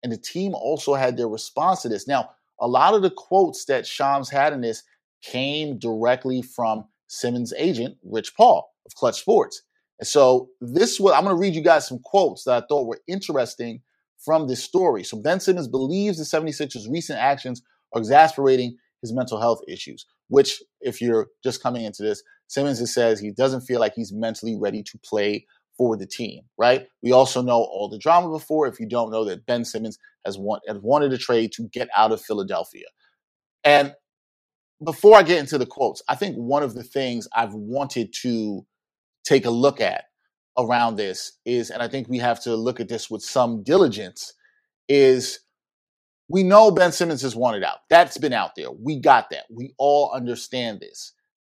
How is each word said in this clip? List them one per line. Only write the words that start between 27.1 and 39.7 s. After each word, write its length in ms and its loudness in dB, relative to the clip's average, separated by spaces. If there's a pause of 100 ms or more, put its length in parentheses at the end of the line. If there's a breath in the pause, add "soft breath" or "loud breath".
also 320 4
know 140 2
all 300 -2
the 120 -12
drama 320 2
before. 340 -2
If 140 -6
you 80 -10
don't 240 -2
know 140 -2
that 200 -8
Ben 180 -2
Simmons 360 -10 (260 soft breath)
has 140 -10
want-, 280 -6
has 120 -8
wanted 340 0
a 60 -4
trade 340 0
to 180 -12
get 240 -6
out 160 4
of 100 -4
Philadelphia. 640 -8 (800)
And 300 4 (920)
before 320 8
I 80 12
get 160 2
into 180 -4
the 80 -2
quotes, 440 -4
I 60 -2
think 200 -6
one 280 -2
of 120 -6
the 80 -14
things 500 -6
I've 200 -2
wanted 680 -6
to 440 -6 (580)
take 220 2
a 40 -2
look 320 0